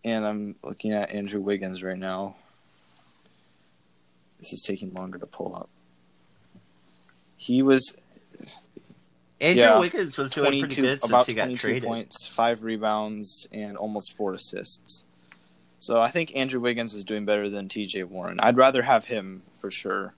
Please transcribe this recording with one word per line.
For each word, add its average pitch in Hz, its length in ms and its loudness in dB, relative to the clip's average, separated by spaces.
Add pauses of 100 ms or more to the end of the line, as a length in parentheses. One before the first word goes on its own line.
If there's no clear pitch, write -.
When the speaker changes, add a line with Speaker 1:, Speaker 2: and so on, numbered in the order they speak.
Speaker 1:
And 113 220 -2
I'm 104 380 -6
looking 107 300 -6
at 104 180 -2
Andrew 101 320 -6
Wiggins 95 400 -4
right 92 160 -6
now. 95 380 -8 (2000)
This - 160 -10
is - 120 -4
taking 95 280 -8
longer 92 240 -12
to 87 80 -12
pull 92 280 -10
up. - 140 -12 (1700)
He 123 240 0
was 135 320 6 (1500)
Speaker 2:
Andrew 185 220 6
Speaker 1:
yeah, 110 140 10
Speaker 2:
Wiggins 175 380 0
was 139 140 -2
doing 147 160 0
pretty 139 140 4
Speaker 1:
twenty-two, 139 220 0
Speaker 2:
good 131 180 2
since 113 100 -2
Speaker 1:
about 123 160 6
Speaker 2:
he 120 80 -4
got 107 100 0
Speaker 1:
twenty-two 123 160 -4
Speaker 2:
traded. 120 280 -2
Speaker 1:
points, - 380 -4
five 117 360 0
rebounds, 107 920 -4
and 104 240 -12
almost 104 400 -6
four 98 160 -4
assists. - 720 -8 (760)
So 117 200 2
I 117 100 4
think 165 240 -4
Andrew 131 260 -2
Wiggins 117 340 -2
was 101 100 -12
doing 104 220 -4
better 104 240 2
than 101 180 -8
T 104 180 -6
J 95 180 -6
Warren. 90 360 -8
I'd 120 160 8
rather 131 260 8
have 123 240 4
him 95 360 -8 (180)
for 98 100 -8
sure. 98 480 -4